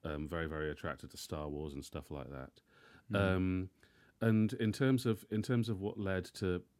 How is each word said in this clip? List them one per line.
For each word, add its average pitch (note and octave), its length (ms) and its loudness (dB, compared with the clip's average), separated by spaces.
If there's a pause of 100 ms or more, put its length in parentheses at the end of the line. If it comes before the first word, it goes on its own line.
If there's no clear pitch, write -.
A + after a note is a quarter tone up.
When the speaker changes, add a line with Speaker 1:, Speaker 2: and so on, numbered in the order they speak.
Speaker 1:
um, D2+ 240 -4
very, E2 200 -4
very D#2 240 -4
attracted D2 400 -8
to - 80 -16
Star D2+ 320 -6
Wars D2 240 -6
and C#2 100 -8
stuff - 260 -12
like C2+ 200 -8
that. C2 320 -14 (500)
Speaker 2:
Mm. G2 240 4
Speaker 1:
Um, F#2 340 0 (520)
and A2 320 6
in A2 180 2
terms C3 320 4
of, A2+ 260 0
in A2 120 0
terms A#2+ 260 2
of G#2 140 -2
what G#2 160 -4
led F#2+ 260 0 (120)
to F2+ 260 0 (180)